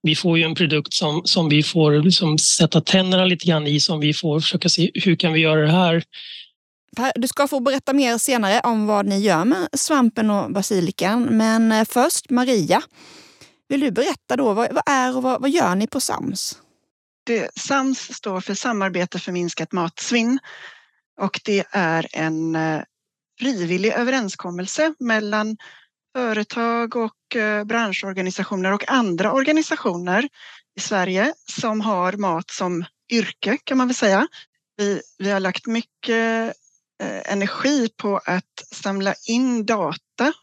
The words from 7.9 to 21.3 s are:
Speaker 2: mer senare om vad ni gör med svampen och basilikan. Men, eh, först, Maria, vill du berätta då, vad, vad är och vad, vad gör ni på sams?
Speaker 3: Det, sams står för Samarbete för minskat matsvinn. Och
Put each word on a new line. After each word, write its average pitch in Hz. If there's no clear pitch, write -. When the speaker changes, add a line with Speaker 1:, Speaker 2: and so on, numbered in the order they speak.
Speaker 2:
mer 247
senare 220
om 214
vad 208
ni 196
gör 185
med 339
svampen 233
och 202
basilikan. 190
Men, 226
eh, 220
först, -
Maria, 247
vill 277
du 277
berätta 254
då, 247
vad, 226
vad 294
är 254
och 254
vad, 254
vad 277
gör 196
ni 208
på 269
sams? -
Speaker 3:
Det, 226
sams 269
står 185
för 196
Samarbete 190
för 185
minskat 175
matsvinn. 233
Och 196